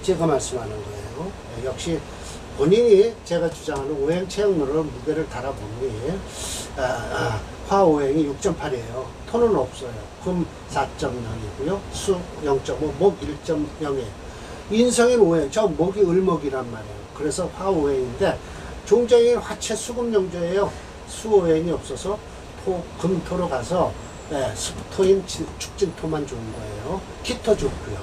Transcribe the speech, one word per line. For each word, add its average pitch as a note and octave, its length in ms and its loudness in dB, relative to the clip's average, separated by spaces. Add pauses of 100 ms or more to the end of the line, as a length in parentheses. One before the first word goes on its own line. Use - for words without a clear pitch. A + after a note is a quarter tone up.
제가 E3+ 240 2
말씀하는 B2 440 0
거예요. - 600 -8 (300)
예, B2+ 40 -6
역시 D3+ 340 -2 (580)
본인이 G#3+ 560 8 (120)
제가 E3+ 240 2
주장하는 C#3 420 -4 (120)
오행 F3 240 2
체형론을 D#3+ 560 2
무게를 D3+ 460 -4
달아보니, A#2+ 840 -6 (680)
아, C#3 40 -4
아, - 580 -2 (280)
화 G3 160 6
오행이 D3+ 420 4
육 C#3 160 -4
점 E3+ 140 2
팔이에요. B2+ 500 -6 (240)
토는 A#3 260 4
없어요. C3 360 -4 (320)
금 F3+ 220 0 (240)
사 C#3 180 -2 (100)
점 C#3 140 -2
영이고요. A#2 680 -4 (100)
수 F#3+ 260 0 (280)
영 C#3 180 2
점 C#3 200 -4
오, D3 160 -2
목 F#3+ 220 6
일 D3 220 -6
점 A2 240 0 (140)
영이에요. C3+ 460 -6 (420)
인성인 A#3+ 500 6
오행, E3 300 6
저 G#3+ 180 2
목이 F3+ 340 2
을목이란 D#3 680 2
말이에요. A2 240 -12 (200)
그래서 D#3 400 -2
화 F#3+ 140 -2
오행인데 C#3 680 2 (480)
종정인 A#3+ 520 8
화체 G#3+ 380 -4
수금 A#3+ 380 -4
영조예요. F#3 580 2 (360)
수 - 220 -8
오행이 E3+ 420 6
없어서 F#3 460 -4 (460)
토, F3+ 200 -2 (160)
금, F3 240 0
토로 F3+ 260 -2
가서, D3 420 0 (400)
예, C#3 240 -2
수토인 - 680 2
지-, - 200 -6 (120)
축진토만 D#3 680 -4
좋은 A#2 140 -10 (120)
거예요. A2+ 460 -8 (240)
기토 A#3 320 2
좋고요. A#2+ 480 -4